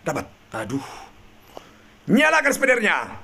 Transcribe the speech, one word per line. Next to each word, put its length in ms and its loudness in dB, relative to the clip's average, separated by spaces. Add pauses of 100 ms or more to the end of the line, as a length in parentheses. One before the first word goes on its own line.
Dapat. 220 -4 (300)
Aduh. 280 -6 (1200)
Nyalakan 480 4
spinnernya. 420 2 (260)